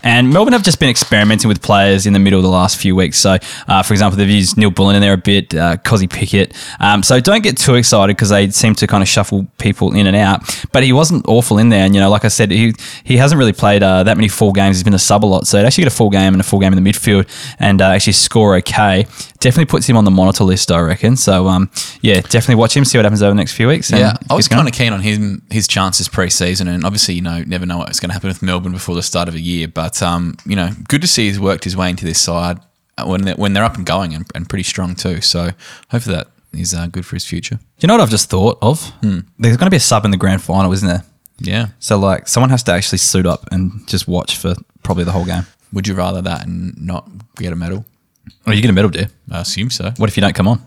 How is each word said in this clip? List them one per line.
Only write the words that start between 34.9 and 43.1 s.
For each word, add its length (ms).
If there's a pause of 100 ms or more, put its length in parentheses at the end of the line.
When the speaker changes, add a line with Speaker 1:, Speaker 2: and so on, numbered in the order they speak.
Speaker 2:
too. 260
So 300 (400)
hopefully 260
that 120 (300)
is, 140
uh, 140
good 180
for 100
his 120
future. 320 (220)
Speaker 1:
You 80
know 60
what 60
I've 100
just 200
thought 320
of? 180 (220)
Speaker 2:
Hmm. 180 (180)
Speaker 1:
There's 200
gonna 120
be 60
a 40
sub 260
in 40
the 60
grand 240
final, 320
isn't 160
there? 160 (340)
Speaker 2:
Yeah. 280 (140)
Speaker 1:
So, 180
like, 300
someone 220
has 120
to 100
actually 260
suit 280